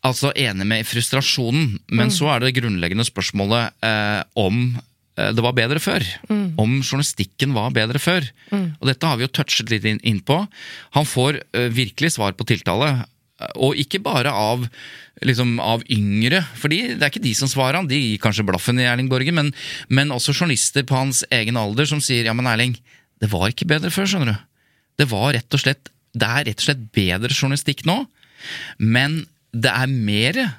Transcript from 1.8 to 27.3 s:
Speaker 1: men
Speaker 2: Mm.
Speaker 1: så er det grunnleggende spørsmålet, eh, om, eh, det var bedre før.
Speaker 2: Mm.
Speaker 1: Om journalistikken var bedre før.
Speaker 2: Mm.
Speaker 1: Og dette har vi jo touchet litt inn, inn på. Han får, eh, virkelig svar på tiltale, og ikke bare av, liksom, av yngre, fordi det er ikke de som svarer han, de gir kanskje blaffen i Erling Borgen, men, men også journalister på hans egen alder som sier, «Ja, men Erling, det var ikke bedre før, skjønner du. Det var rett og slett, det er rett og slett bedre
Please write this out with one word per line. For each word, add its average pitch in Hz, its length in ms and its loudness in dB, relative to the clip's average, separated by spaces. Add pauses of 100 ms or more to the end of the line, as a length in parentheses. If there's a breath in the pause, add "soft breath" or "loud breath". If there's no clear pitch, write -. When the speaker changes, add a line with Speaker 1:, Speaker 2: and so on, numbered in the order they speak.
Speaker 1:
men 117 180 2
Speaker 2:
Mm. - 20 2
Speaker 1:
så 151 260 2
er 117 40 0
det 127 160 0
grunnleggende 104 520 0
spørsmålet, 101 640 0 (120)
eh, 104 400 0 (140)
om, 120 420 2 (380)
eh, 101 160 0
det 113 100 2
var 120 100 2
bedre 127 280 2
før. 185 240 0 (240)
Speaker 2:
Mm. 202 300 0
Speaker 1:
Om 123 240 2
journalistikken 135 720 -2
var 113 160 0
bedre 120 280 0
før. 170 300 2 (240 loud breath)
Speaker 2:
Mm. 180 300 -2
Speaker 1:
Og 127 60 2
dette 135 180 0
har 135 100 2
vi 117 80 0
jo 135 40 -2
touchet - 420 -2
litt 104 160 0
inn, 107 160 0
inn 104 180 2
på. 175 260 2 (460 loud breath)
Han 151 120 2
får, 135 360 0 (140)
eh, 123 160 0
virkelig 127 480 0
svar 101 160 0
på 110 100 -6
tiltale, 120 600 0 (500)
og 131 180 2
ikke - 260 -2
bare 139 300 0
av, 117 380 0 (520 loud breath)
liksom, 120 400 2
av 113 300 0
yngre, 113 540 2 (100)
fordi 214 440 -2
det - 40 0
er 143 80 2
ikke - 120 -6
de 113 120 0
som 139 140 0
svarer 131 260 0
han, 190 140 -2
de 135 100 0
gir 110 200 0
kanskje 107 280 0
blaffen 98 320 0
i 127 60 2
Erling 123 240 0
Borgen, 131 260 0
men, 147 180 2 (360 loud breath)
men 139 220 2
også 131 220 -2
journalister 127 520 0
på 131 100 0
hans 131 360 0
egen 117 260 0
alder 110 300 0
som 147 140 0
sier, 120 240 0
«Ja, 113 80 0
men 123 140 0
Erling, 120 300 2 (440 soft breath)
det 107 100 2
var 92 200 0
ikke - 160 -4
bedre 160 240 0
før, 196 160 0
skjønner 185 200 0
du. 104 120 0 (600)
Det 143 100 4
var 117 240 2
rett 117 220 -2
og 139 60 4
slett, - 280 -2 (280)
det 110 120 0
er 135 160 0
rett 107 160 -4
og - 60 0
slett 127 260 -2
bedre 98 380 2